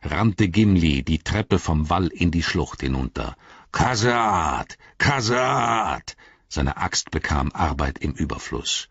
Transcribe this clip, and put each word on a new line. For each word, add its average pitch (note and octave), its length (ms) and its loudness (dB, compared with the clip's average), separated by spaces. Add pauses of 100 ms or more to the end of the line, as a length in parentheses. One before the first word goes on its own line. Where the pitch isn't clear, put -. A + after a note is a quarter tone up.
rannte F#2+ 460 2
Gimli E2+ 540 4
die D#2+ 160 0
Treppe G2+ 400 0
vom D#2 320 0
Wall F2+ 180 2
in F2+ 220 0
die E2 120 0
Schlucht - 380 -4
hinunter. C2 560 -4 (360)
Khazad! G#2+ 1040 0 (200)
Khazad! A#2 1160 0 (320)
Seine C#2 300 -2
Axt - 320 -4
bekam D#2 420 -2
Arbeit C#2 460 -2
im D2+ 140 -4
Überfluss. - 800 -6